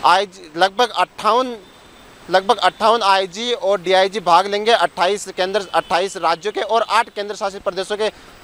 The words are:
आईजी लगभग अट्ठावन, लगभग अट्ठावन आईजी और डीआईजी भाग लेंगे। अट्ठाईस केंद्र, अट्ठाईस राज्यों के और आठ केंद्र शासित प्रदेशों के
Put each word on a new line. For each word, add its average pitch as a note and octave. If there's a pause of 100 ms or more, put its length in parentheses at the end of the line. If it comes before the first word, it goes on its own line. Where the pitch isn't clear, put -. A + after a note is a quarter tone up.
आईजी F3+
लगभग G3
अट्ठावन, A3 (720)
लगभग F#3+
अट्ठावन G#3+
आईजी G3
और F#3+
डीआईजी F#3
भाग F3
लेंगे। G#3
अट्ठाईस F#3 (100)
केंद्र, F#3+
अट्ठाईस F#3
राज्यों E3+
के G4
और A3
आठ A3+
केंद्र G#3
शासित G3
प्रदेशों F#3+
के G#3 (320)